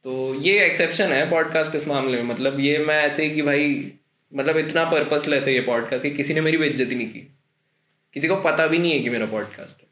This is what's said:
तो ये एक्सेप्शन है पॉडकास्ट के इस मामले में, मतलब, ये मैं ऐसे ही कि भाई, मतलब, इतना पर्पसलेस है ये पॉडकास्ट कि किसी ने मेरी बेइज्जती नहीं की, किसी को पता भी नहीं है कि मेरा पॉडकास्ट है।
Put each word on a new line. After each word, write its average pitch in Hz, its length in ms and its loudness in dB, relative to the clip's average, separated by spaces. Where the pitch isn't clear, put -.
तो 131 300 -4
ये 185 320 4
एक्सेप्शन 165 460 2
है 147 180 2
पॉडकास्ट 160 420 2
के 156 60 -2
इस 143 100 -4
मामले 131 340 0
में, - 20 -2
मतलब, 131 360 -2
ये 143 180 2
मैं 151 240 2
ऐसे 147 220 0
ही 151 60 0
कि 151 120 -2
भाई, 143 500 0
मतलब, 143 220 0
इतना 165 280 2
पर्पसलेस 147 600 0
है 135 100 2
ये 123 60 2
पॉडकास्ट 120 420 -2
कि 143 80 -2
किसी 143 240 -2
ने 156 60 0
मेरी 160 160 2
बेइज्जती 127 380 0
नहीं 113 160 -6
की, 117 100 -16
किसी 147 140 -2
को 190 80 2
पता 160 300 2
भी 160 120 2
नहीं 170 140 2
है 139 80 2
कि 120 100 -2
मेरा 110 160 -2
पॉडकास्ट - 560 -10
है। - 100 -20